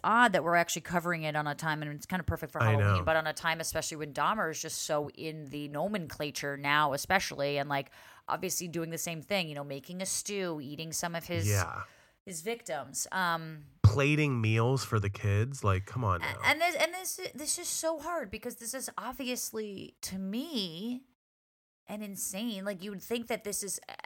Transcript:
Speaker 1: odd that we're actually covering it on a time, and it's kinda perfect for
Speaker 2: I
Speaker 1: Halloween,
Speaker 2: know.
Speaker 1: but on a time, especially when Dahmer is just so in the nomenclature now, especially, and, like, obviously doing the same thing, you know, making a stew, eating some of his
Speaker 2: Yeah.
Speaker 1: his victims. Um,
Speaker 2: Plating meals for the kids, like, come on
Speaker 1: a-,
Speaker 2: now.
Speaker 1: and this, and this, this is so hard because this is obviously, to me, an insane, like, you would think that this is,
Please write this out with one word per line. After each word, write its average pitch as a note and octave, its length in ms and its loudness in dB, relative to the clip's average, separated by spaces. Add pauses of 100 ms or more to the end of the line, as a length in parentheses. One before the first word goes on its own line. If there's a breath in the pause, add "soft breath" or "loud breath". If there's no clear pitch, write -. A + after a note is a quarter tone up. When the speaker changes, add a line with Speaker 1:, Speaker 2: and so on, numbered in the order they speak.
Speaker 1:
odd A3+ 260 8
that E3 140 4
we're E3+ 100 6
actually E3+ 280 4
covering E3+ 400 0
it D3+ 120 -2
on D3+ 120 2
a C#3+ 80 -2
time, D#3 260 0
and D3 100 -4
it's D3 140 -10
kinda F3+ 180 -2
perfect D#3+ 300 -2
for D3+ 100 -2
Speaker 2:
I A2 80 6
Speaker 1:
Halloween, G2+ 280 6
Speaker 2:
know. F2+ 40 0
Speaker 1:
but D#3+ 140 4
on D#3+ 100 2
a D#3 60 -2
time, E3 260 0
especially D#3+ 380 -2
when D3+ 160 -6
Dahmer E3+ 380 2
is D3+ 100 -6
just - 220 -6
so D3 320 2
in D#3 340 -8
the D3 180 -6
nomenclature D3 880 -2
now, C#3+ 380 4
especially, C#3+ 640 0
and, C#3+ 100 0
like, C#3 240 -2 (380 loud breath)
obviously F3 400 -2
doing E3 220 -4
the E3 60 -6
same E3 240 -4
thing, F3+ 280 0
you D3 60 -8
know, C#3+ 100 -6
making C#3+ 360 -8
a F#3+ 40 -2
stew, F#3 580 -2
eating D3+ 300 -8
some E3+ 220 -2
of E3 100 -6
his G#2 240 2
Speaker 2:
Yeah. F2+ 320 2 (440 loud breath)
Speaker 1:
his E3+ 160 -10
victims. F3 680 -6
Um, E3 540 -2 (180)
Speaker 2:
Plating C#3+ 560 6
meals A2+ 460 4
for A2 160 2
the G2 80 0
kids, G#2+ 560 0
like, F#2+ 200 4
come B2+ 200 -2
on F2+ 160 2
Speaker 1:
a-, G#2+ 40 -2
Speaker 2:
now. C#3 200 -4
Speaker 1:
and C#4+ 160 4
this, E4+ 140 2
and E4 180 0
this, F#4 260 -8 (160)
this C#4+ 240 -2
is F4 80 -8
so D#4+ 320 -2
hard D4 320 -4
because A#3+ 240 -8
this A3+ 180 -8
is C4 240 -6
obviously, A3 1080 -6
to F#3+ 140 -6
me, G#3+ 840 -4 (840)
an G#3 140 -8
insane, G3 640 -4
like, G3 180 -4
you G3+ 100 -6
would F#3+ 100 -8
think A#3 260 -4
that A#3 160 -4
this G#3 200 -4
is, F#3 180 -6 (240)